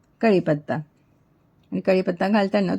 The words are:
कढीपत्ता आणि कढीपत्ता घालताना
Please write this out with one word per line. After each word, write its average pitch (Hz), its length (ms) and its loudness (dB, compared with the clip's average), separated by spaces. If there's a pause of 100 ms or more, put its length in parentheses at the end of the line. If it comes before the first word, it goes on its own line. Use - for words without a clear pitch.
(200)
कढीपत्ता 165 540 0
आणि - 1080 -14
कढीपत्ता 190 480 0
घालताना 196 500 0